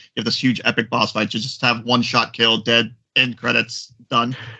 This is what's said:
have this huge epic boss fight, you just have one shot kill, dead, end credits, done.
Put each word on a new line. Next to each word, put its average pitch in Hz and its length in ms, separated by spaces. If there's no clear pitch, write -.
have 107 60
this 113 180
huge 127 220
epic 117 260
boss 117 220
fight, 107 220
you 113 60
just 127 220
have 117 220
one 120 180
shot 113 320
kill, 113 240
dead, 113 360
end 127 220
credits, 120 540
done. 123 260